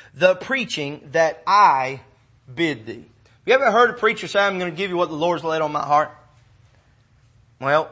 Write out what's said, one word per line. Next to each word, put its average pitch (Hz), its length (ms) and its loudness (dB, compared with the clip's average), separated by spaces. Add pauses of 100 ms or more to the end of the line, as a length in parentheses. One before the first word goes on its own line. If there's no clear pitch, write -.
(160)
"the 180 180 2
preaching 185 760 -8
that 160 340 0
I 139 560 2 (500)
bid 127 360 -4
thee." 117 180 -12 (400)
You 220 80 2
ever 262 180 2
heard 233 200 4
a - 20 -8
preacher 214 340 -2
say, 196 120 -2
"I'm 196 180 0
gonna 180 140 -4
give 190 180 -6
you 175 80 -4
what 170 120 0
the 156 60 -10
Lord's 160 280 -2
laid 160 180 -2
on 151 100 -2
my 151 140 -4
heart"? 151 320 0 (1400)
Well, 147 320 0